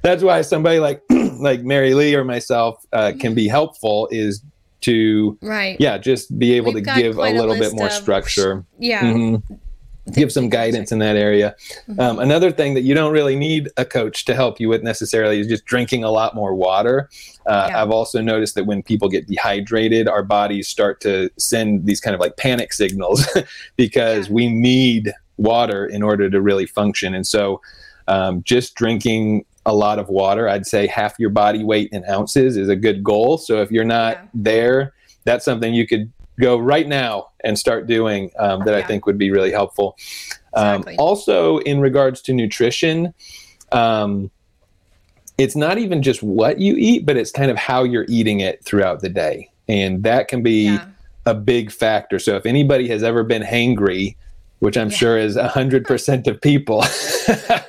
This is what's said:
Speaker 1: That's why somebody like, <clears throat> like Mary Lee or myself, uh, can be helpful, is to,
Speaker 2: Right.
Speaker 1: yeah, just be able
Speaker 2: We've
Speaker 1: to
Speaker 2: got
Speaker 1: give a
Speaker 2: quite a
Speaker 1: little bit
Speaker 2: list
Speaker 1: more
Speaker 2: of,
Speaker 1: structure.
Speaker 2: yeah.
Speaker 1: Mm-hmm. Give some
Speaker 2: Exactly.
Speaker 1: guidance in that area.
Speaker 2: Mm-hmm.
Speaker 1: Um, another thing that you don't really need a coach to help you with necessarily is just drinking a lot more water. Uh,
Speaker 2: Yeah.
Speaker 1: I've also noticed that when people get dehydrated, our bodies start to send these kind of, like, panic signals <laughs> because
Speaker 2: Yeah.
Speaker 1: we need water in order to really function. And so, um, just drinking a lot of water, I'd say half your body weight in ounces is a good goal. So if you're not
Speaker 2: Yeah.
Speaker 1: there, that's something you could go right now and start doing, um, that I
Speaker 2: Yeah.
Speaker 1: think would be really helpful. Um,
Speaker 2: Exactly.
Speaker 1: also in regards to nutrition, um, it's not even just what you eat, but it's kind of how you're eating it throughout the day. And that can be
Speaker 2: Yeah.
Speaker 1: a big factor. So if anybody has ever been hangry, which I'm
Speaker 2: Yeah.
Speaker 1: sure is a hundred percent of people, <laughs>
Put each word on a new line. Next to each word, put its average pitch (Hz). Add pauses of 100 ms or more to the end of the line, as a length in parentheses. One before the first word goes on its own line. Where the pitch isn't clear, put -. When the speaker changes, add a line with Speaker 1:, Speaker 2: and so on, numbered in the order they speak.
Speaker 1:
That's 175
why 175
somebody 165
like, 143
<clears throat> -
like 139
Mary 135
Lee 147
or 139
myself, 117 (100)
uh, 107
can 113
be 113
helpful, 110
is 107 (400)
to, 107
Speaker 2:
Right. 202
Speaker 1:
yeah, 117
just 123
be 120
able 117
Speaker 2:
We've 110
Speaker 1:
to 101
Speaker 2:
got -
Speaker 1:
give 117
a 110
Speaker 2:
quite 110
a -
Speaker 1:
little 110
bit 110
Speaker 2:
list 107
Speaker 1:
more 104
Speaker 2:
of, 104
Speaker 1:
structure. 98 (140)
Speaker 2:
yeah. 220
Speaker 1:
Mm-hmm. 117 (580)
Give 143
some 131
Speaker 2:
Exactly. 117
Speaker 1:
guidance 110
in 113
that 107
area. 104 (320)
Speaker 2:
Mm-hmm. 101
Speaker 1:
Um, 123
another 156
thing 143
that 131
you 135
don't 156
really 147
need 151
a 123
coach -
to 123
help 123
you 110
with 113
necessarily 110
is 104
just 113
drinking 123
a 110
lot 110
more 101
water. 104 (380)
Uh, 101
Speaker 2:
Yeah. 113
Speaker 1:
I've 107
also 113
noticed 110
that 98
when 101
people 104
get 92
dehydrated, 110
our 104
bodies 101
start -
to 95
send 107
these 101
kind 104
of, 90
like, 85
panic 123
signals 98 (260)
<laughs> -
because 113
Speaker 2:
Yeah. 104
Speaker 1:
we 117
need 117 (260)
water 110
in 104
order 101
to 98
really 98
function. 98
And 92
so, 98 (480)
um, 95
just 123
drinking 110 (220)
a 110
lot 104
of 98
water, 98
I'd 98
say 101
half 107
your 113
body 104
weight 107
in 95
ounces 113
is 98
a 101
good 101
goal. 110
So 110
if 101
you're 113
not 113
Speaker 2:
Yeah. 185 (100)
Speaker 1:
there, 120 (320)
that's 123
something 117
you 117
could 110 (280)
go 123
right 143
now 123 (160)
and 107
start 117
doing, 110
um, 98
that 107
I 101
Speaker 2:
Yeah. 92
Speaker 1:
think 104
would 101
be 98
really 95
helpful. 101 (560)
Um, 104
Speaker 2:
Exactly. -
Speaker 1:
also 175
in 143
regards 135
to 135
nutrition, 127 (580)
um, 107 (1080)
it's 135
not 160
even 180
just 131
what 107
you 196
eat, 226
but 147
it's 117
kind 139
of 117
how 127
you're 123
eating 107
it 95
throughout 95
the 95
day. 85 (200)
And 98
that 117
can 123
be 113
Speaker 2:
Yeah. 101 (420)
Speaker 1:
a 113
big 110
factor. 107
So 101
if 98
anybody 135
has 107
ever 113
been 113
hangry, 101 (460)
which 107
I'm 110
Speaker 2:
Yeah. 104
Speaker 1:
sure 117
is 107
a 120
hundred 131
percent 127
of 110
people, 143
<laughs> - (400)